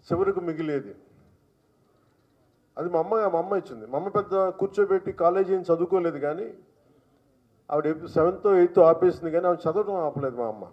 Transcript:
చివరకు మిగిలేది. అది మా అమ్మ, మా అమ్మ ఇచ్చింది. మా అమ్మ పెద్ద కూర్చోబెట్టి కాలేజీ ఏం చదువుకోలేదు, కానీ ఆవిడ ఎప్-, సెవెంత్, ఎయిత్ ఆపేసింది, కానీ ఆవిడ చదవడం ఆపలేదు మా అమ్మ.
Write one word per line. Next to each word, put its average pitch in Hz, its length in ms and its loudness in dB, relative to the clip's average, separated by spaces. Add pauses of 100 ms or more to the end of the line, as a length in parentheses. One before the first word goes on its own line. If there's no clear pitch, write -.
(120)
చివరకు 185 280 0
మిగిలేది. 151 560 -6 (1800)
అది 165 120 -6
మా 170 100 0
అమ్మ, 196 160 -2 (180)
మా 165 60 0
అమ్మ 190 160 -2
ఇచ్చింది. 127 320 -8
మా 131 100 -6
అమ్మ 185 120 -4
పెద్ద 196 400 0
కూర్చోబెట్టి 190 640 -2
కాలేజీ 180 440 2
ఏం 185 60 -2
చదువుకోలేదు, 170 560 0
కానీ 156 300 -6 (1200)
ఆవిడ 147 140 -2
ఎప్-, 160 220 -4
సెవెంత్, 180 400 0
ఎయిత్ 180 320 4
ఆపేసింది, 165 520 4
కానీ 175 160 0
ఆవిడ 170 180 0
చదవడం 196 300 -2 (100)
ఆపలేదు 139 320 -4
మా 117 100 -4
అమ్మ. 107 260 -8